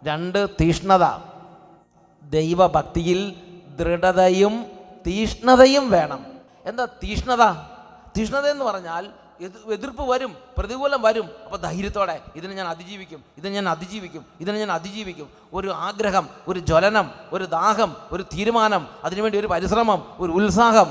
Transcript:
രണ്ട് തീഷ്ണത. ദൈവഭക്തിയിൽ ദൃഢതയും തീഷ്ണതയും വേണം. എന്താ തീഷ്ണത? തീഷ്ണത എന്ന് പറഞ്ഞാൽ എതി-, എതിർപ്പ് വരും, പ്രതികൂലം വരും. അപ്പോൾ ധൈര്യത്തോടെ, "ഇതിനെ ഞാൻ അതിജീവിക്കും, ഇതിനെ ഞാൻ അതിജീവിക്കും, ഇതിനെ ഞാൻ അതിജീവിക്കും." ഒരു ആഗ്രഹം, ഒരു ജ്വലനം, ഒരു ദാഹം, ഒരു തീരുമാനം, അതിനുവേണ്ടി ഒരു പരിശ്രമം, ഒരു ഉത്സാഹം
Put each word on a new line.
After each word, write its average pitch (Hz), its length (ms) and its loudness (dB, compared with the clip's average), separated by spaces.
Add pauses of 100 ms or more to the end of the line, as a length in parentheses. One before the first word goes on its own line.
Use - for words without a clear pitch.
രണ്ട് 180 380 -2 (140)
തീഷ്ണത. 170 440 4 (1300)
ദൈവഭക്തിയിൽ 170 1040 0 (400)
ദൃഢതയും 185 880 2 (400)
തീഷ്ണതയും 254 840 4
വേണം. 147 360 0 (400)
എന്താ 240 180 -4
തീഷ്ണത? 226 680 0 (680)
തീഷ്ണത 262 280 -2
എന്ന് 285 180 -2
പറഞ്ഞാൽ 185 420 -6 (340)
എതി-, 208 320 -12
എതിർപ്പ് 247 380 -8
വരും, 247 260 -2 (220)
പ്രതികൂലം 262 440 -4
വരും. 220 260 0 (160)
അപ്പോൾ 196 120 -14
ധൈര്യത്തോടെ, 185 640 -6 (160)
"ഇതിനെ 185 180 -14
ഞാൻ 190 140 -8
അതിജീവിക്കും, 170 560 -14 (140)
ഇതിനെ 196 160 -8
ഞാൻ 196 140 -2
അതിജീവിക്കും, 175 560 -8 (160)
ഇതിനെ 202 180 -4
ഞാൻ 208 140 -4
അതിജീവിക്കും." 175 560 -8 (260)
ഒരു 190 140 -4
ആഗ്രഹം, 190 600 -2 (200)
ഒരു 180 120 -4
ജ്വലനം, 175 500 4 (220)
ഒരു 185 120 -6
ദാഹം, 180 520 0 (160)
ഒരു 180 100 -6
തീരുമാനം, 208 640 0 (180)
അതിനുവേണ്ടി 202 340 -2
ഒരു 208 80 -4
പരിശ്രമം, 190 560 0 (180)
ഒരു 175 120 -2
ഉത്സാഹം 202 580 6